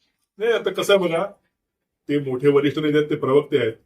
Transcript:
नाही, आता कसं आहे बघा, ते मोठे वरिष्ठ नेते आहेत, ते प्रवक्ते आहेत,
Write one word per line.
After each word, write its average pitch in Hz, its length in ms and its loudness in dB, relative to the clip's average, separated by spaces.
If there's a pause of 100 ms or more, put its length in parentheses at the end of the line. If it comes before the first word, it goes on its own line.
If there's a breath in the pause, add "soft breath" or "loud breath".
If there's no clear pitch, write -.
(380)
नाही, 226 140 -2
आता 202 180 -2
कसं 190 260 0
आहे 180 120 2
बघा, 170 180 -2 (840)
ते 143 100 0
मोठे 135 300 -2
वरिष्ठ 143 300 2
नेते 151 200 0
आहेत, 151 120 -2
ते 151 60 -2
प्रवक्ते 143 420 0
आहेत, 113 140 -2 (140)